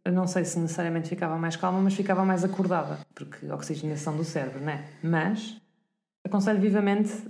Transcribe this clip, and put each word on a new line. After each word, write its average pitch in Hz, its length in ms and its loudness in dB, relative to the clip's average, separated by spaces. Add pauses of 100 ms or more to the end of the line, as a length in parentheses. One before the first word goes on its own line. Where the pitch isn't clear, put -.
eu 180 80 2
não 185 140 2
sei 180 180 0
se - 140 -2
necessariamente 165 500 -2
ficava 165 300 -2
mais 165 180 -2
calma, 185 240 2
mas 196 140 4
ficava 190 280 2
mais 185 220 4
acordada, 175 540 0 (160)
porque 147 360 -12
oxigenação 151 640 -4
do 160 100 0
cérebro, 135 360 -4
não 151 120 -4
é? 147 120 -6 (180)
Mas 165 540 0 (720)
aconselho 202 340 2
vivamente, 202 520 4 (180)